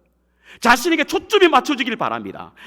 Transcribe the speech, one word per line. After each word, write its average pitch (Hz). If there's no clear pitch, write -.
자신에게 294
초점이 381
맞춰지길 262
바랍니다. 98